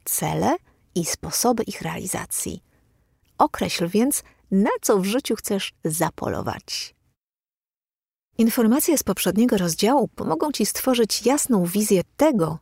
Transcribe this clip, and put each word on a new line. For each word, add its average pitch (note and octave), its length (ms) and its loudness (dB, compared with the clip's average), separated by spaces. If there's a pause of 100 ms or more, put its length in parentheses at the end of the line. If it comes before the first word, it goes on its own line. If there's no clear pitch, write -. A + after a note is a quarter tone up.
cele E3 500 0 (400)
i E3+ 100 0
sposoby - 580 -2
ich - 180 -10
realizacji. - 840 -8 (720)
Określ F#3+ 500 0
więc, A3 360 0 (280)
na G3 180 4 (120)
co G#3 180 4
w F#3 60 0
życiu A3+ 300 -2
chcesz - 380 -4 (120)
zapolować. - 1120 -6 (1400)
Informacje A#3 600 4
z - 60 -2
poprzedniego G3+ 540 2
rozdziału G3 500 2
pomogą D#4 440 -4
ci A3 140 -2
stworzyć - 600 0
jasną A#3 400 2
wizję G3+ 360 2 (160)
tego, F#3 440 2